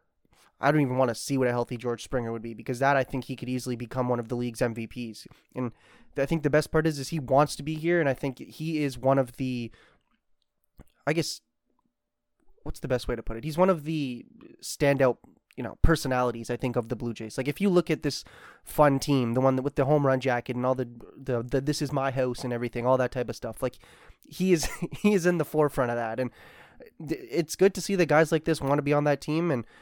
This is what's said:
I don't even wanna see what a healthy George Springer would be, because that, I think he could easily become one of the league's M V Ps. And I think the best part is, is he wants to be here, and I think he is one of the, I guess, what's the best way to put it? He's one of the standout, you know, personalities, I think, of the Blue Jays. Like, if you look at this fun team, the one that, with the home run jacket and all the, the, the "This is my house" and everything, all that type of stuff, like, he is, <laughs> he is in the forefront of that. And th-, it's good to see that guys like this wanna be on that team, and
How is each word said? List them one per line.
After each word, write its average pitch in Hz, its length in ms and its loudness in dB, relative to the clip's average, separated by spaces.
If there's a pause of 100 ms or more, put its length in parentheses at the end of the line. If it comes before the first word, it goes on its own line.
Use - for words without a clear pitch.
(600)
I 139 100 2
don't 151 120 4
even 127 160 0
wanna 123 180 2
see - 220 -4
what 131 100 2
a 123 40 2
healthy 120 260 -2
George 120 260 -6
Springer 117 300 -4
would 113 80 -8
be, 117 120 -10
because 117 260 -6
that, 139 180 4
I 135 80 2
think 131 180 -6
he 127 140 -10
could 123 120 -8
easily 127 280 -4
become 123 320 -4
one 120 100 0
of 113 80 -6
the 120 80 -6
league's 120 260 -4
M 120 120 0
V 113 120 -8
Ps. 117 420 -12 (280)
And 123 160 -4 (460)
I 139 80 2
think 160 180 0
the 147 60 2
best 151 240 2
part 156 120 2
is, 151 140 -2
is 135 80 -8
he 165 120 -4
wants 135 360 2
to 147 80 -10
be 156 120 -4
here, 170 260 0
and 143 80 2
I 131 40 4
think 135 260 -6
he 156 440 -4
is 135 140 -2
one 131 200 4
of 123 200 0
the, 123 340 -6 (1400)
I 156 60 0
guess, - 260 -4 (1200)
what's - 160 -6
the - 80 -6
best 123 200 -2
way 123 80 -2
to - 80 -6
put 117 140 -4
it? 117 60 -10
He's 156 140 -8
one 185 140 6
of 156 140 -2
the 143 380 -4 (380)
standout, 135 560 4 (380)
you 127 80 -8
know, - 180 -10
personalities, 123 680 2
I 120 60 -2
think, 123 180 -2
of 113 140 -2
the 123 60 -4
Blue 120 160 -4
Jays. 110 280 -8
Like, 127 80 -4
if 147 120 -4
you 202 100 4
look 175 200 4
at 151 140 -2
this - 200 -4 (400)
fun 143 360 4
team, 127 340 2
the 127 80 2
one 131 140 4
that, 131 80 -2
with 139 100 -4
the 139 120 0
home 143 200 4
run 131 140 4
jacket 123 360 -2
and 123 80 -4
all 127 120 2
the, 127 120 -4 (300)
the, 127 240 -4
the 123 180 -2
"This 139 220 -2
is 139 100 -4
my 135 200 0
house" 127 320 -2
and 123 100 -4
everything, 120 320 -4
all 127 120 4
that 123 140 0
type 123 180 -4
of 117 60 -8
stuff, - 280 -10
like, 127 160 -4 (500)
he 185 240 2
is, 160 160 2 (140)
<laughs> 165 80 -4
he 208 240 2
is 170 100 2
in 175 140 2
the 151 60 0
forefront 143 440 2
of 120 80 -2
that. 113 220 -4
And 127 100 -2 (720)
th-, 143 320 -8
it's 156 240 -2
good 190 180 4
to 190 80 -8
see 202 140 -4
that 175 100 4
guys 151 260 4
like 156 140 0
this 160 160 0
wanna 139 220 0
be 143 100 0
on 147 120 2
that 143 160 0
team, 165 280 -2
and 123 160 -2 (160)